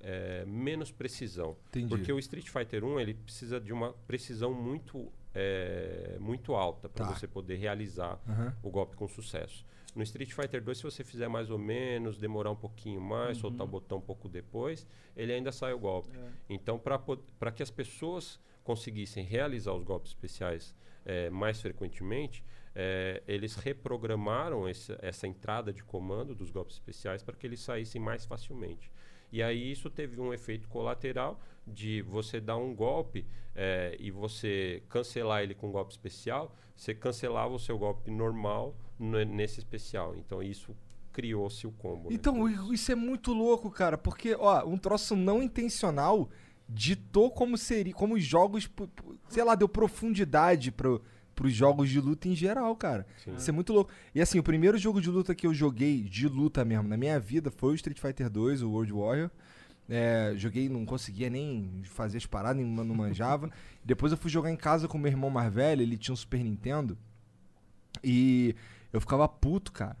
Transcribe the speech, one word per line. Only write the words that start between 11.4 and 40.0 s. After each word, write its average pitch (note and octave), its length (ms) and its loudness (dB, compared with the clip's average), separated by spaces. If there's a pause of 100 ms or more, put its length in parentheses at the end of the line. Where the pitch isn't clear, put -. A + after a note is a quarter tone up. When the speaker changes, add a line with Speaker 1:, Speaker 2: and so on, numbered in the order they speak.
Speaker 1:
ou A2 80 -2
menos, A#2 600 -2
demorar G#2+ 340 -2
um G#2+ 60 -2
pouquinho G#2+ 420 -8
mais, A#2 380 -4
Speaker 3:
Uhum. A#2 40 -8
Speaker 1:
soltar A2+ 240 -4
o F#2+ 40 -8
botão F#2+ 280 -6
um F2 40 -6
pouco - 260 -10
depois, B2 580 -8 (300)
ele A2+ 160 -4
ainda B2+ 220 -4
sai C3 200 -4
o G2 60 -6
golpe. F#2+ 380 -2
Speaker 3:
É. B2 100 -12 (220)
Speaker 1:
Então, G#2+ 280 -4
pra C3+ 220 -2
po-, C3 180 -4 (220)
pra A#2 140 -2
que B2+ 100 -8
as C3 80 -8
pessoas E3 680 -8 (280)
conseguissem G#2+ 580 -4
realizar A2+ 500 -2
os F2+ 120 -2
golpes F2+ 260 -4
especiais, F2 640 -6 (300)
é, F2+ 240 -2
mais G#2 320 -2
frequentemente, G2+ 840 -4 (300)
é, F#2+ 540 -2
eles G#2 280 -4
reprogramaram A#2 1120 -2
esse, F#2+ 320 -8
essa F#2 260 -6
entrada G2+ 460 -6
de - 100 -12
comando G2+ 500 -6
dos G#2 180 -8
golpes - 240 -6
especiais - 460 -8
pra - 140 -12
que - 100 -14
eles A#2 140 -8
saíssem A2+ 400 -6
mais A2+ 240 -4
facilmente. A#2 640 -8 (400)
E A2+ 140 -2
aí A#2+ 280 -2
isso C#3+ 180 -6
teve B2+ 320 -8
um B2+ 120 -4
efeito A2+ 360 -8
colateral B2 720 -4 (260)
de G#2+ 360 -4
você A2 360 -4
dar A2 160 -4
um B2+ 180 -4
golpe, B2+ 520 0 (280)
é, F#2 460 0
e G#2 100 -8
você G2 800 -2
cancelar A2+ 560 0
ele G2 100 -4
com G#2 140 -8
um G2+ 40 -4
golpe G2 200 -4
especial, B2 640 -6 (180)
você - 200 -6
cancelava A#2 600 -2
o B2 60 -4
seu A2+ 180 -2
golpe G#2 320 0
normal A2 680 0 (200)
no, A2 280 2
nesse G#2 340 0
especial. F2 560 -4